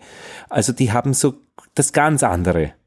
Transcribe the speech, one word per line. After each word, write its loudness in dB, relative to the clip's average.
Also 0
die 0
haben 0
so 0
das 0
ganz 2
andere 0